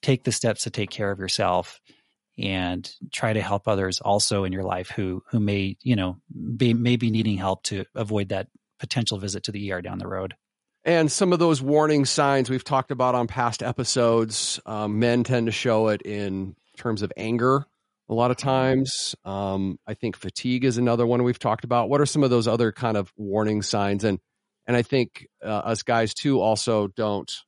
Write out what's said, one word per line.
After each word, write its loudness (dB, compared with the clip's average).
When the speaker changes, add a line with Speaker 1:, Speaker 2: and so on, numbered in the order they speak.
Speaker 1:
take 2
the 0
steps 0
to -6
take -4
care -4
of -6
yourself, -2
and -4
try -2
to 0
help -2
others 0
also 2
in -2
your -4
life -4
who, -4
who 0
may, 0
you 2
know, -2
be, 4
may 2
be 0
needing 2
help -2
to -4
avoid -2
that -4
potential -2
visit -6
to -6
the -6
E -4
R -4
down -8
the -8
road. -6
Speaker 2:
And 4
some 2
of 2
those 4
warning 4
signs 2
we've -2
talked -2
about 2
on 0
past -2
episodes, 0
um, -4
men 4
tend 0
to -2
show 2
it -2
in -6
terms -4
of -6
anger 0
a -2
lot 2
of 0
times. 0
Um, -2
I -8
think -6
fatigue -4
is 2
another 2
one 2
we've 0
talked -2
about. 0
What 2
are 4
some 2
of 4
those 4
other 2
kind -2
of -4
warning 0
signs? 0
And, 2
and 0
I 4
think, -2
uh, -8
us -2
guys 0
too 2
also 2
don't -4